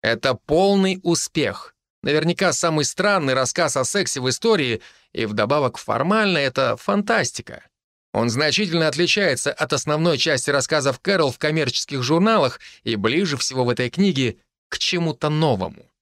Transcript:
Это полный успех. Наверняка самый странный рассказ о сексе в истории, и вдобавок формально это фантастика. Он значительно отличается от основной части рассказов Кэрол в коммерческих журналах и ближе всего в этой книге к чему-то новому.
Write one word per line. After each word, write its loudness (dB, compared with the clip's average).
Это 0
полный 2
успех. -2
Наверняка 0
самый 0
странный 0
рассказ 0
о 0
сексе -2
в 0
истории, 0
и -2
вдобавок 0
формально 0
это 0
фантастика. -2
Он 0
значительно 0
отличается 0
от -4
основной 0
части 0
рассказов 0
Кэрол 0
в -12
коммерческих -2
журналах 2
и -2
ближе 0
всего -2
в 2
этой 0
книге 0
к -8
чему-то -2
новому. 0